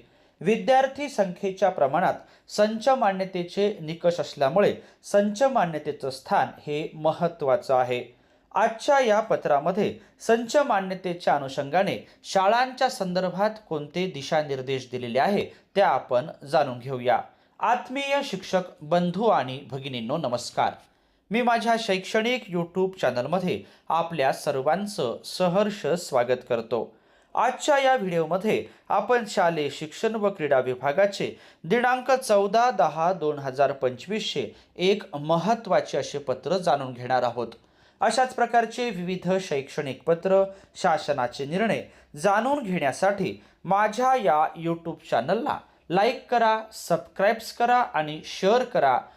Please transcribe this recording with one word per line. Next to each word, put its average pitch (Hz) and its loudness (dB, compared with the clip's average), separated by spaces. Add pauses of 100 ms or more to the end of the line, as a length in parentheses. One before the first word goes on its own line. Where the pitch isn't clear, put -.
(400)
विद्यार्थी 262 2
संख्येच्या 190 -2
प्रमाणात - -2
संच 220 0
मान्यतेचे 196 0
निकष 165 -2
असल्यामुळे 143 2 (280)
संच 208 0
मान्यतेचं 160 0
स्थान 135 -2
हे 151 -4
महत्त्वाचं 151 0
आहे. 123 0 (500)
आजच्या 226 2
या 214 4
पत्रामध्ये 160 0 (280)
संच 233 0
मान्यतेच्या 190 0
अनुषंगाने 143 0 (280)
शाळांच्या 240 2
संदर्भात 185 -2 (180)
कोणते 160 -4
दिशानिर्देश 139 -4
दिलेले 123 -4
आहे 170 2 (320)
ते 196 4
आपण 151 2 (240)
जाणून 143 2
घेऊया. 123 0 (420)
आत्मीय 269 0
शिक्षक 185 -4 (140)
बंधू 175 2
आणि 131 2 (120)
भगिनींनो, 131 -6
नमस्कार. 123 -2 (580)
मी 226 0
माझ्या 233 2
शैक्षणिक 220 0
YouTube 180 -2
चॅनलमध्ये 139 0 (280)
आपल्या 160 0
सर्वांचं 151 -2
सहर्ष 196 0 (140)
स्वागत 127 0
करतो. 113 -2 (400)
आजच्या 262 2
या 262 6
व्हिडिओमध्ये 175 0 (240)
आपण 240 2
शालेय 170 2
शिक्षण 220 -6
व 208 0
क्रीडा 139 2
विभागाचे 139 0 (300)
दिनांक 247 2
चौदा 226 4
दहा 165 2
दोन 151 -2
हजार 135 0
पंचवीसचे 139 -4 (280)
एक 196 0
महत्त्वाचे 165 0
असे 139 -6
पत्र 143 -2
जाणून 143 -2
घेणार 123 -2
आहोत. 117 -4 (520)
अशाच 254 2
प्रकारचे 233 0
विविध 180 -4 (100)
शैक्षणिक 139 -6
पत्र, 180 4 (340)
शासनाचे 143 0
निर्णय 170 -2 (400)
जाणून 226 2
घेण्यासाठी 180 0 (240)
माझ्या 214 2
या 185 2 (200)
YouTube 165 -6
चॅनलला 160 0 (320)
लाईक 208 2
करा, 226 2 (140)
सबस्क्राईब - 0 (220)
करा 240 4 (160)
आणि 156 -4
शेअर 226 2
करा, 143 2 (180)